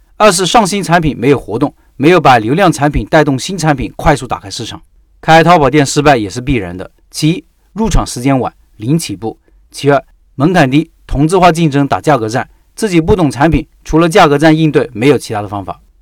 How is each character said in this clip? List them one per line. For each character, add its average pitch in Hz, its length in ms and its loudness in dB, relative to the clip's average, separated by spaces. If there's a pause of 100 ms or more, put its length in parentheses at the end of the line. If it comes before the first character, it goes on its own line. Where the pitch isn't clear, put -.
(160)
二 214 160 4
是 185 140 -2
上 220 200 2
新 196 160 -4
产 170 200 0
品 151 180 -2
没 123 120 2
有 135 60 4
活 104 220 -8
动， - 160 -4 (220)
没 139 140 2
有 180 100 4
把 135 180 4
流 110 140 -2
量 180 180 2
产 147 180 -2
品 123 180 -4
带 156 180 2
动 139 120 -2
新 185 200 -8
产 156 180 -2
品 120 220 -8
快 156 180 0
速 123 100 -8
打 113 140 -10
开 101 100 -18
市 - 140 -12
场。 98 180 -14 (380)
开 160 240 4
淘 170 160 4
宝 139 100 2
店 147 160 2
失 147 160 -2
败 143 140 4
也 104 140 -4
是 98 100 -12
必 123 160 -6
然 92 220 -6
的， 90 120 -14 (220)
其 151 200 -2
一， 185 140 -8 (280)
入 214 160 -4
场 117 180 0
时 - 140 -10
间 135 180 0
晚， 98 140 -6 (240)
零 120 200 -2
起 104 200 -8
步； 110 200 -10 (320)
其 - 220 -2
二， 139 100 0 (340)
门 147 160 0
槛 165 180 2
低， 147 220 -2 (160)
同 139 180 0
质 175 120 0
化 180 140 4
竞 165 200 0
争 139 160 0
打 131 140 -4
价 147 160 0
格 113 100 -4
战， 113 220 -6 (260)
自 220 140 -4
己 175 100 2
不 175 160 0
懂 165 160 0
产 143 180 0
品， 147 160 0 (200)
除 156 140 0
了 170 80 2
价 170 200 4
格 143 100 2
战 156 200 4
应 160 140 2
对， 101 220 0
没 113 140 -2
有 139 100 4
其 - 160 -10
他 104 80 -4
的 104 60 -10
方 98 160 -8
法。 90 180 -14 (200)